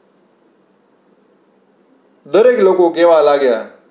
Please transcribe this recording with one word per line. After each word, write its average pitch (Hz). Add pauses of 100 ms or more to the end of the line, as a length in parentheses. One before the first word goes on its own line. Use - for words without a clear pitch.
(2250)
દરેક 220
લોકો 180
કહેવા 165
લાગ્યા 135 (220)